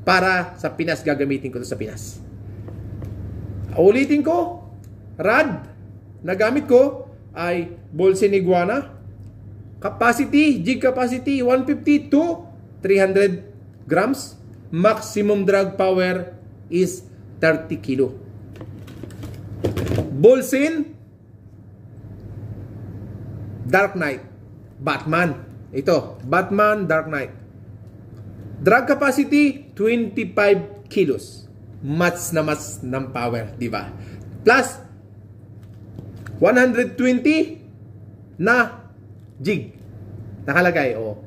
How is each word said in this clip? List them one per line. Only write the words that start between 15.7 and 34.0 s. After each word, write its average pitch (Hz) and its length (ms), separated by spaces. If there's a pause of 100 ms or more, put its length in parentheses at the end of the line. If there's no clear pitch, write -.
power 185 560 (400)
is 180 320 (320)
thirty - 400
kilo. 131 400 (2000)
Bolsin 269 800 (2750)
Dark 190 240
Knight 147 320 (560)
Batman. 156 640 (240)
Ito, 139 560
Batman 190 640
Dark 156 160
Knight. 147 320 (1200)
Drag 233 240
capacity, 285 880
twenty-five 208 1120
kilos. - 640 (320)
Match 165 480
na 160 160
match 151 400
ng 131 240
power, 117 480
di 120 80
ba? 101 240 (560)